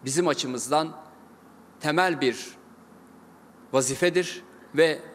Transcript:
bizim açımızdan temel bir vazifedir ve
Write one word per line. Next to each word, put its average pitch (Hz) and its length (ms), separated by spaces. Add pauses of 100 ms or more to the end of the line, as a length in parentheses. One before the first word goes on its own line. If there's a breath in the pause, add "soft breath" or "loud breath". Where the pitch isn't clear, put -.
bizim 156 240
açımızdan 139 680 (840)
temel 160 400
bir 123 300 (1200)
vazifedir 160 680 (320)
ve 156 260 (140)